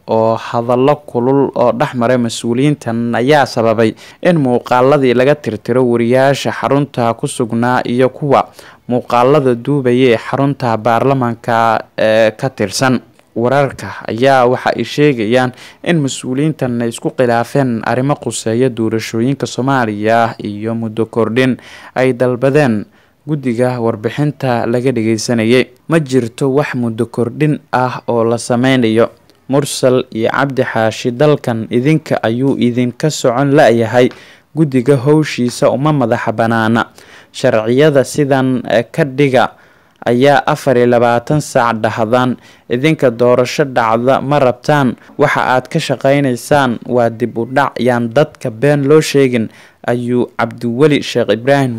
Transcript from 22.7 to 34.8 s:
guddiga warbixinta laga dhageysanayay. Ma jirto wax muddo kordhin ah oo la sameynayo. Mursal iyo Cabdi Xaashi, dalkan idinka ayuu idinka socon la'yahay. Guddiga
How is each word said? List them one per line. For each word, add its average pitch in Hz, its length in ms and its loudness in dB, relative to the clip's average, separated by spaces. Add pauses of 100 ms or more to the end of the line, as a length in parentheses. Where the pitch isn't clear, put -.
guddiga 127 540 -2
warbixinta 117 840 -2
laga 123 260 -2
dhageysanayay. 113 720 0 (240)
Ma 160 120 2
jirto 131 540 -2
wax - 200 0
muddo 117 320 -2
kordhin 131 520 -2 (140)
ah 127 360 -2
oo 113 160 0
la 117 140 0
sameynayo. 120 720 0 (380)
Mursal 135 560 0 (100)
iyo 110 160 -2
Cabdi 131 320 -2
Xaashi, 113 480 -2
dalkan 120 600 0
idinka 139 520 0
ayuu 120 360 -2
idinka 123 520 -2
socon 135 440 0
la'yahay. 120 560 4 (440)
Guddiga 139 420 2